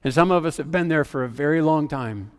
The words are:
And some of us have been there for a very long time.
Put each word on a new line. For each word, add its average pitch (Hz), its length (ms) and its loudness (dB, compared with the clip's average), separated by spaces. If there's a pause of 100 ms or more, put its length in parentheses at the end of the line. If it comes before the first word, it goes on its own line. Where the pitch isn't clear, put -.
And 135 100 -2
some 170 180 4
of 175 140 2
us 165 140 -4
have 151 120 -8
been 175 180 0
there 156 160 2
for 135 200 -6
a 127 60 -6
very 147 320 0
long 156 260 2
time. 110 500 -6